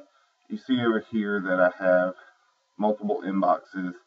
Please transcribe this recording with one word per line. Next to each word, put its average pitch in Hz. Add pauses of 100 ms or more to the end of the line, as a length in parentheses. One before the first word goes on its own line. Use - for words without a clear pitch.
(520)
You 107
see 123
over 110
here 104
that 92
I 92
have 92 (600)
multiple 104
inboxes, 90 (140)